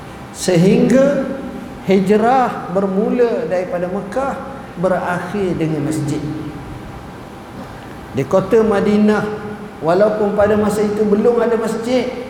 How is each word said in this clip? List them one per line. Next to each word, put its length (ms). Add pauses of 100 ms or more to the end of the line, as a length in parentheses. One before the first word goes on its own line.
(340)
Sehingga 960 (560)
hijrah 880
bermula 720
daripada 400
Mekah 480 (480)
berakhir 800
dengan 240
masjid. 360 (2000)
Di 80
kota 400
Madinah, 560 (640)
walaupun 480
pada 240
masa 240
itu 240
belum 320
ada 160
masjid, 560 (200)